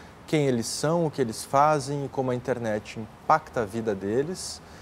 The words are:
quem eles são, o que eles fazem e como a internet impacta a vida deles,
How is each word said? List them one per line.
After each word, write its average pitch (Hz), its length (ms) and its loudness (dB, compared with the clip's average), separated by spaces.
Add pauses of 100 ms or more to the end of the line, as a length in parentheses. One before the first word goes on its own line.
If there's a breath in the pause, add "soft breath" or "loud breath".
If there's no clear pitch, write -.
(280 loud breath)
quem 151 180 2
eles 120 220 2
são, 165 380 0
o 147 40 0
que 139 120 -4
eles 113 240 -2
fazem 143 580 4
e 131 60 -6
como 131 220 0
a 123 40 2
internet 113 640 -2
impacta - 600 0
a 107 40 2
vida 110 300 -2
deles, 123 640 -2 (200 loud breath)